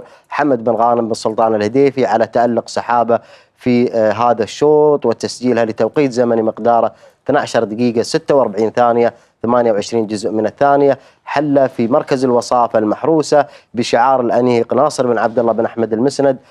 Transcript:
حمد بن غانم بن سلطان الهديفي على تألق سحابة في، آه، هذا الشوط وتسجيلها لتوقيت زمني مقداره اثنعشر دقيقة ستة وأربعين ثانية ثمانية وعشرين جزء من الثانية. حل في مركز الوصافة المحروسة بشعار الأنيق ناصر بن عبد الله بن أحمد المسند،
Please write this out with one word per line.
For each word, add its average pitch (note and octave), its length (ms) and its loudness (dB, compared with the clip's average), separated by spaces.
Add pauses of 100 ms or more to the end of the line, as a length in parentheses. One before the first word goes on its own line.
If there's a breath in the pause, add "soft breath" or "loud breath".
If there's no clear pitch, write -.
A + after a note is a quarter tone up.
(300 loud breath)
حمد C3+ 340 -2
بن A#2 120 0
غانم A#2 320 0
بن A2 60 -6
سلطان A2 420 -2
الهديفي A#2+ 500 0
على A2 220 0
تألق A#2+ 400 -2
سحابة A#2 520 0 (360 loud breath)
في، A#2+ 380 0
آه، A2 180 2
هذا A2+ 320 0
الشوط D3 640 2
وتسجيلها A#2 600 -2
لتوقيت A#2+ 460 -2
زمني A#2 300 0
مقداره A2+ 520 0 (320 soft breath)
اثنعشر A#2+ 380 -2
دقيقة A2+ 380 -2
ستة D#3+ 340 -2
وأربعين A2 360 0
ثانية A#2+ 420 2 (300 soft breath)
ثمانية A#2+ 280 2
وعشرين G#2+ 360 -2
جزء G2+ 240 -6
من G#2+ 140 -2
الثانية. C#3 540 2 (260 soft breath)
حل C#3+ 440 0
في A#2 180 -2
مركز C#3 380 0
الوصافة A#2+ 540 0
المحروسة C#3 680 0 (280 loud breath)
بشعار B2+ 480 2
الأنيق A#2 520 0
ناصر C3+ 340 0
بن A#2 100 0
عبد A2+ 220 -2
الله A#2 140 0
بن A2+ 120 -2
أحمد A2+ 280 -4
المسند، C3+ 440 0 (140 soft breath)